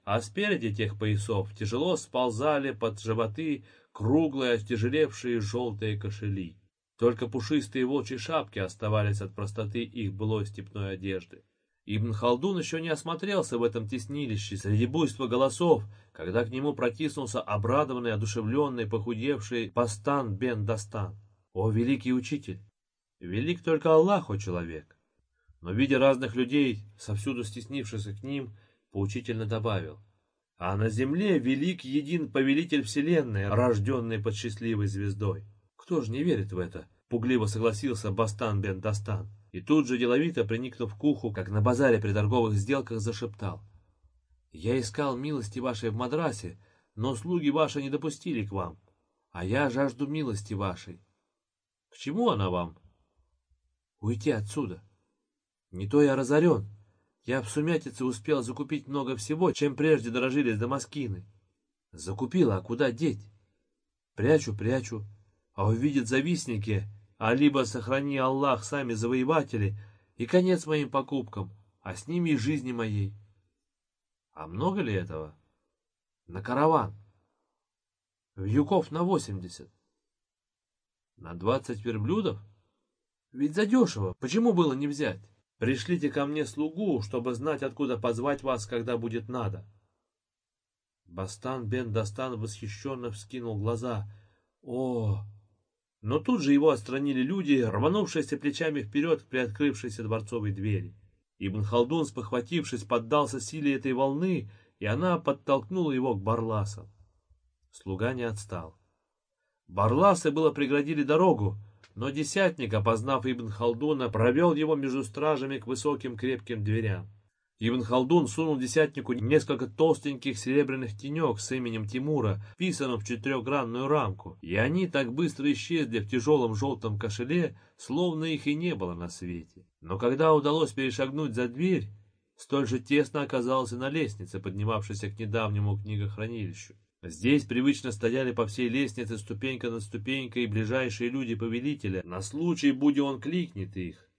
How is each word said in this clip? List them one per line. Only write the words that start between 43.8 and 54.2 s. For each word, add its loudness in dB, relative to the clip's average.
"Я 0
искал -2
милости -4
вашей -4
в -2
Мадрасе, -4
но -2
слуги 0
ваши 2
не -6
допустили -4
к -8
вам, -6
а -8
я 2
жажду 0
милости -4
вашей". -6
"К -20
чему 0
она 2
вам?" -2
"Уйти 0